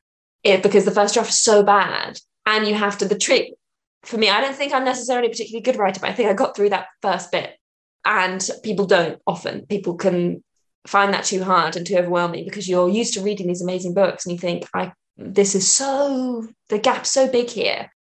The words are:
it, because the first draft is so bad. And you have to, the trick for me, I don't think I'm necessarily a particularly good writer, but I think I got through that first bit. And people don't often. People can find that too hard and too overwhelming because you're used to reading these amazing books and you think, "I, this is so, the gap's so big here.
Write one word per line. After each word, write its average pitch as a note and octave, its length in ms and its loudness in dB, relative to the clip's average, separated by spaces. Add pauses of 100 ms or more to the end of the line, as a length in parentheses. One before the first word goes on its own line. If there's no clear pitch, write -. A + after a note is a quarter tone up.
(440)
it, F#3+ 180 4
because G3 220 6
the G3+ 60 0
first G#3 240 4
draft A3 160 0
is - 100 0
so G#3+ 220 6
bad. G3 560 2 (280)
And G#3+ 200 2
you G#3 80 0
have G3+ 240 -2
to, G3+ 80 -2
the G3 120 0
trick - 340 0 (520)
for A#3 120 -10
me, G#3+ 140 2
I G#3 100 2
don't C4+ 140 -2
think C#4+ 180 -6
I'm C4 120 0
necessarily B3+ 420 0
a A3 40 0
particularly A3+ 320 -8
good B3 140 0
writer, G3 240 0
but - 100 -4
I - 20 -4
think G#3+ 180 0
I G3 40 2
got - 200 -2
through G3+ 160 0
that F#3 160 -4 (160)
first - 300 -4
bit. E3 220 -4 (500)
And F#3+ 420 0 (160)
people G3 240 -2
don't F3 400 2
often. - 400 -6
People F#3+ 280 -4
can F3 480 0 (440)
find G3 260 2
that - 120 -2
too F#3 180 -2
hard F3 340 2
and F3 100 -8
too F#3 100 0
overwhelming F3 480 0
because F3+ 240 -10
you're F3+ 200 2
used A3+ 260 0
to F#3+ 80 -6
reading G3 260 -2
these F3 140 -4
amazing F3+ 320 -4
books F#3+ 300 0
and F3 80 -6
you F3 60 -8
think, F3 360 -6
"I, F3+ 180 -6 (240)
this G3 380 0
is F#3 160 0
so, C4 760 0 (220)
the G#3+ 100 -2
gap's A#3 320 0
so C4 200 4
big A#3+ 200 0
here. - 400 -4 (160)